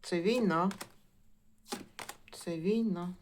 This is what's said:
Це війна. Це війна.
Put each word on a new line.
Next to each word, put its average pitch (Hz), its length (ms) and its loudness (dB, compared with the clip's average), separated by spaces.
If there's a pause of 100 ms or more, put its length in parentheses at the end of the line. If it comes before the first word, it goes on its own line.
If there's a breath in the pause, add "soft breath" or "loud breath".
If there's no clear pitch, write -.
Це 170 200 -2
війна. 196 500 4 (1600)
Це - 260 -6
війна. 185 640 0